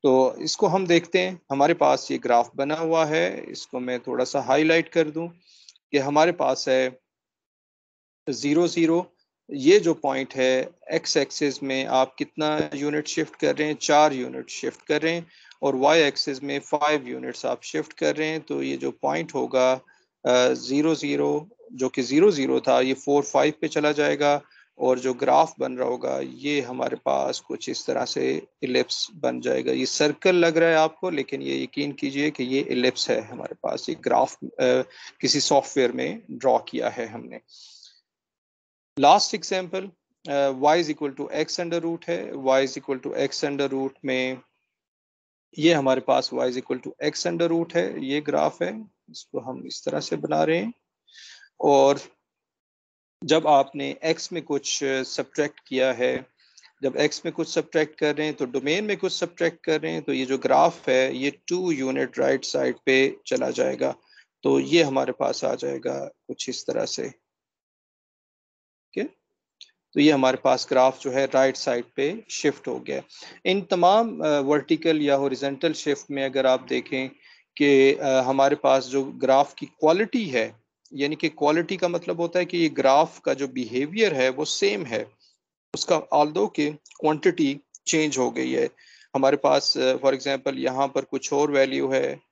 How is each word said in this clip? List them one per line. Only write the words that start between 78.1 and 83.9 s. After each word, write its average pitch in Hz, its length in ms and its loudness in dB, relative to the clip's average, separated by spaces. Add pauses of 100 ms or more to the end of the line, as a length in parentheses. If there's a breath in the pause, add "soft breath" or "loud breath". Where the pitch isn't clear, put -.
पास 135 300 2
जो 135 180 -2
ग्राफ 135 500 2
की - 120 -12
क्वालिटी 202 600 0
है, 113 380 -4 (280)
यानी 143 240 -4
कि 160 120 -2
क्वालिटी 156 480 0
का 180 120 -2
मतलब 175 320 -4
होता 170 180 -2
है 180 60 0
कि 175 140 -6
ये 165 100 2
ग्राफ 139 520 4
का 135 140 0
जो 135 140 -4
बिहेवियर 139 640 -2